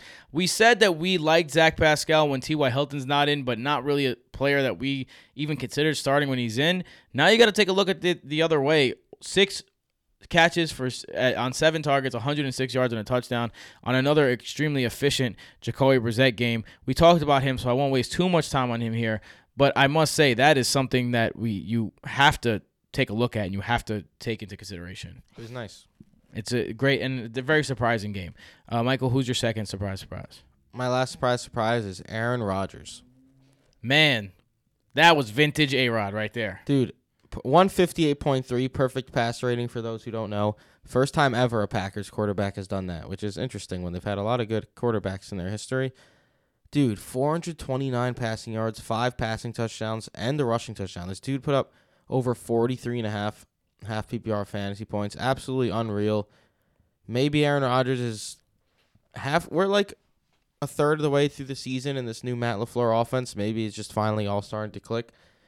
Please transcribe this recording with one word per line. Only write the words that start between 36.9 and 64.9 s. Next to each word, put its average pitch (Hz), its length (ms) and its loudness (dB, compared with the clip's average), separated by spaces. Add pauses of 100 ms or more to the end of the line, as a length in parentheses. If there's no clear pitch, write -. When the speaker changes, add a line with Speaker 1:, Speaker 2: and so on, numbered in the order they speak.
Speaker 2:
p-, - 140 -12
one 175 260 6
fifty-eight 165 500 2
point 131 260 0
three, 123 220 -2
perfect 131 440 -4
pass 117 320 -2
rating 120 240 -2
for 117 140 -10
those 113 220 -8
who 120 80 -12
don't 110 180 -6
know. 104 260 0 (280)
First 135 300 0
time 139 220 2
ever 117 260 2
a 101 60 -2
Packers 98 420 -6
quarterback 101 460 -2
has 95 120 -8
done 95 200 -6
that, 85 220 -10
which 95 140 -10
is 104 140 -6
interesting 92 460 -8
when 87 100 -6
they've 90 100 -8
had 101 140 -4
a 101 60 -2
lot 120 160 0
of 113 80 -4
good 107 280 -4
quarterbacks 101 560 -4
in 101 60 -6
their 90 120 -6
history. 131 440 -6 (800)
Dude, 123 280 2
four 135 320 -2
hundred 165 280 -6
twenty-nine 127 560 -4
passing 113 380 -6
yards, 110 260 -4
five 117 380 -2
passing 113 360 -6
touchdowns, 110 600 -6
and 135 260 -2
a 135 40 0
rushing 117 280 -2
touchdown. 90 360 -10
This 95 100 -10
dude 135 240 -6
put 151 100 0
up 135 200 0 (360)
over 123 260 0
forty-three 120 640 -2
and 110 80 -2
a 104 40 -4
half 104 340 -6 (400)
half 107 220 -6
P 117 120 -6
P 110 120 -6
R 104 140 -2
fantasy 101 400 -8
points. 104 340 -4
Absolutely 131 500 -2
unreal. 107 600 -2 (800)
Maybe 143 380 0
Aaron 143 180 2
Rodgers 127 360 2
is 113 380 -8 (760)
half, 165 380 -2
we're, 180 140 2
like, 202 280 2 (680)
a 143 60 -4
third 151 320 2
of 147 40 -2
the 151 60 2
way 143 180 4
through 139 180 -12
the 131 100 -10
season 131 400 -6
in 127 100 -6
this 113 180 -8
new 123 120 -4
Matt 120 220 -2
LaFleur 113 440 2
offense. 127 340 -4
Maybe 110 300 -2
it's 104 100 -8
just - 180 -12
finally 107 320 0
all 101 160 -2
starting 107 300 -8
to 101 80 -14
click. 117 320 -6 (360)